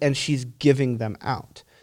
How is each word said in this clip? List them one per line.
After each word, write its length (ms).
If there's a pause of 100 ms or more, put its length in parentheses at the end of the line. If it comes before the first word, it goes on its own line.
and 140
she's 280
giving 540
them 220
out. 420 (200)